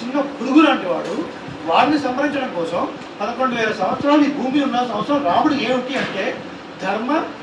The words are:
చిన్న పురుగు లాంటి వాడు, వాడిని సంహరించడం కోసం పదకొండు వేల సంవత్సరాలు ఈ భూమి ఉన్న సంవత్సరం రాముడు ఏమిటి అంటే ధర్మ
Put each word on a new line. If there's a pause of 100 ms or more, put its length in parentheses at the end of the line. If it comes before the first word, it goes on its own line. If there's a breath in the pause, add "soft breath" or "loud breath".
చిన్న
పురుగు
లాంటి
వాడు, (440)
వాడిని
సంహరించడం
కోసం (220)
పదకొండు
వేల
సంవత్సరాలు
ఈ
భూమి
ఉన్న
సంవత్సరం
రాముడు
ఏమిటి
అంటే (400)
ధర్మ (180)